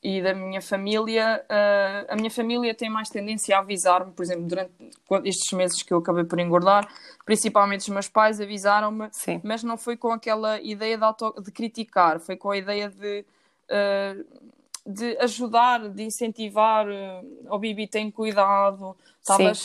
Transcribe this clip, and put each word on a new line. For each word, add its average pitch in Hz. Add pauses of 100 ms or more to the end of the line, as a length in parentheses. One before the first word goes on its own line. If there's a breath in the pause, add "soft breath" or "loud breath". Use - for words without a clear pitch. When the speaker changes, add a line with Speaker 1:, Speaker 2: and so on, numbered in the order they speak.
Speaker 1:
e 190
da 190
minha 190
família, 214
ah, 202
a 208
minha 220
família 233
tem 226
mais 220
tendência 208
a 196
avisar-me, 185
por -
exemplo, 170
durante, 180 (340)
quan-, 190
estes -
meses 185
que -
eu 175
acabei 170
por 170
engordar, 175 (360 loud breath)
principalmente 202
os -
meus 202
pais 214
avisaram-me, 208
Speaker 2:
Sim. 170
Speaker 1:
mas 220
não 233
foi 240
com 233
aquela 220
ideia 220
de 214
auto-, 220
de 196
criticar, 196
foi 185
com 202
a 202
ideia 208
de, 202 (460)
ah, 196 (720)
de 208
ajudar, 233
de 202
incentivar, 220
ah, 196 (280)
"Oh, 202
Bibi, 214
tem 214
cuidado, 196 (240 soft breath)
estavas 196